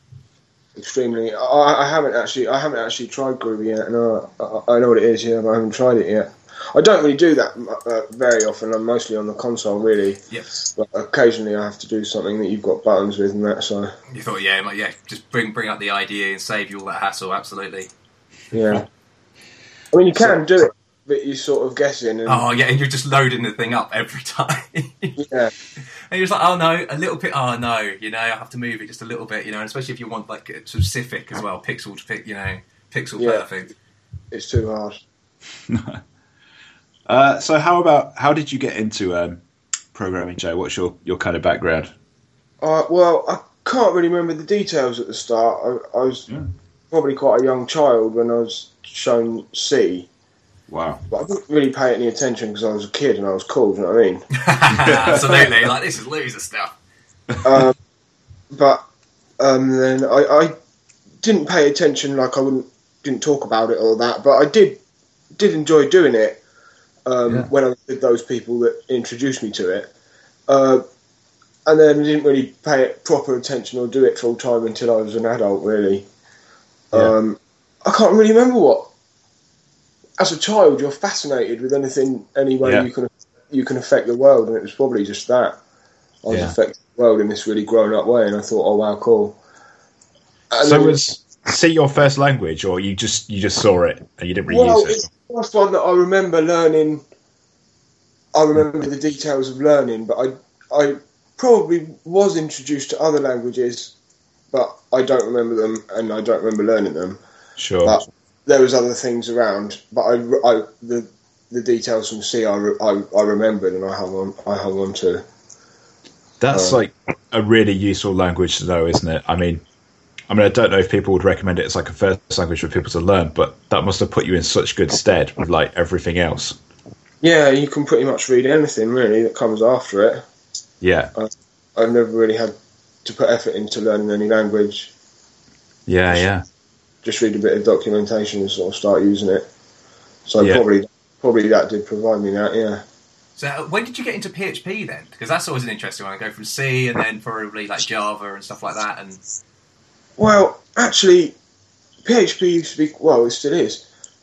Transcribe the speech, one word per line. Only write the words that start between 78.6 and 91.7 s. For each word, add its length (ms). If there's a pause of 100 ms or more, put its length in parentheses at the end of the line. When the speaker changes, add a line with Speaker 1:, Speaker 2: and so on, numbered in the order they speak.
Speaker 1:
what. 260 (1300)
As 140
a 60
child, 420
you're 100
fascinated 720
with 100
anything, 540 (100)
any 220
way 140
Speaker 3:
Yeah. 100
Speaker 1:
you 100
can, 160 (420)
you 140
can 140
affect 280
the 100
world, 320
and 80
it 60
was 100
probably 320
just 240
that. 300 (640)
I 40
was 100
Speaker 3:
Yeah. 120
Speaker 1:
affecting 320 (140)
the 60
world 200
in 60
this 180
really 180
grown-up 420
way, 200
and 100
I 60
thought, 240
"Oh, 100
wow, 200
cool." 380 (1200)
And 160
Speaker 3:
So 100
Speaker 1:
then 80
Speaker 3:
was 340 (260)
C 220
your 200